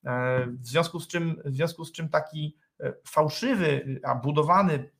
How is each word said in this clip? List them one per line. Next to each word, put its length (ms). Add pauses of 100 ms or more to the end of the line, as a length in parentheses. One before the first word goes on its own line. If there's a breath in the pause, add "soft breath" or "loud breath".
E, 420
w 200
związku 320
z 80
czym, 380
w 100
związku 300
z 60
czym 180
taki, 480 (220)
e, 140 (140)
fałszywy, 960
a 120
budowany 720 (100)